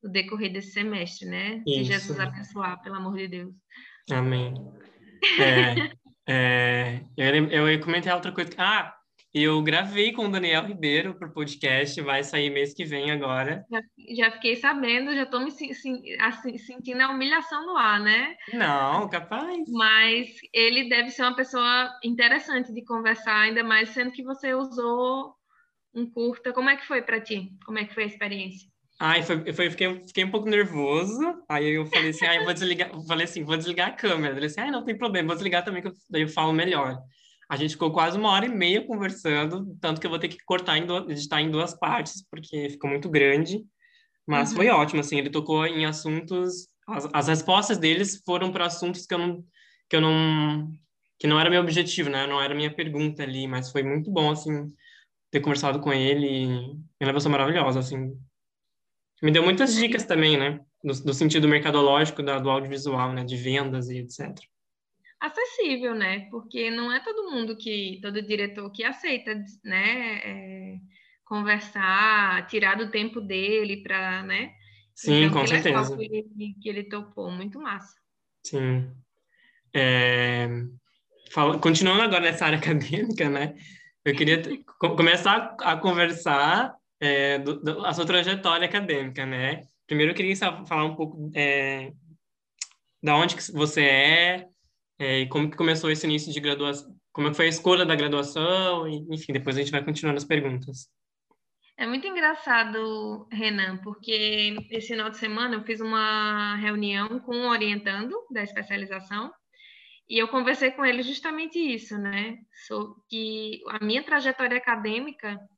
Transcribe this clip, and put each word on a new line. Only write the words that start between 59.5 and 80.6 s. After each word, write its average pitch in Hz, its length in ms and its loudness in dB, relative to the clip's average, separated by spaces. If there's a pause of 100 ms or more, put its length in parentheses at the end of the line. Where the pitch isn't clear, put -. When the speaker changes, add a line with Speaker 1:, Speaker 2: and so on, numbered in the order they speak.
Speaker 2:
dicas 226 300 0
também, 156 320 4
né? 143 240 0 (200)
Do, 143 120 -4 (100)
do 143 100 0
sentido 151 360 4
mercadológico 147 760 4
da, 139 160 -2
do 135 100 0
audiovisual, 135 640 -2
né? 127 140 -6
De 123 100 -6
vendas 131 540 -2
e 127 80 -8
et 123 120 -10
cetera. - 380 -14 (760)
Speaker 1:
Acessível, 302 720 -2
né? 202 380 -2
Porque 226 400 -6
não 240 200 -4
é 254 80 -2
todo 427 300 -6
mundo 226 260 -4
que, 202 460 -6
todo 202 220 -6
diretor 202 480 -6
que 202 120 -10
aceita, 247 520 -4 (280)
né? 214 600 -2
É, 190 540 -12 (460)
conversar, 208 1200 2
tirar 202 280 2
do 214 140 -4
tempo 220 320 -2
dele 202 600 -2
pra, 190 400 -2
né? 196 280 -4 (440)
Speaker 2:
Sim, 151 300 6
Speaker 1:
Então, 151 160 4
Speaker 2:
com 135 40 4
Speaker 1:
que 143 80 2
legal 147 320 4
Speaker 2:
certeza. 135 100 -4
Speaker 1:
que 110 80 -6
ele, 208 560 -8
que - 80 -10
ele 202 180 -6
topou, 202 440 -10
muito 196 300 -8
massa. 202 360 -10 (480)
Speaker 2:
Sim. 127 460 0 (840)
É, 123 760 4 (800)